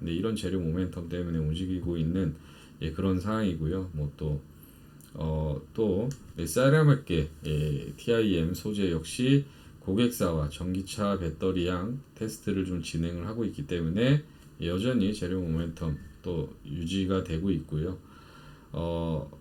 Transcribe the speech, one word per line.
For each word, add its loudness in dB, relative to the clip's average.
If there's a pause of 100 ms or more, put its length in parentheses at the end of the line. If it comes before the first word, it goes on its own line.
네, -4
이런 0
재료 -2
모멘텀 -2
때문에 -2
움직이고 -2
있는, 2 (460)
예, -2
그런 2
상황이고요. 0
뭐, -2
또, -2 (720)
어, -2 (140)
또, 2 (280)
네, -2
세라믹계, 6 (160)
예, 0
티아이엠 2
소재 -2
역시 4 (360)
고객사와 2
전기차 -2
배터리향 0 (140)
테스트를 -2
좀 -2
진행을 -4
하고 -2
있기 -4
때문에 2 (400)
여전히 2
재료 -2
모멘텀 -2 (260)
또 -4 (120)
유지가 0
되고 0
있고요. -2 (720)
어, -2 (100)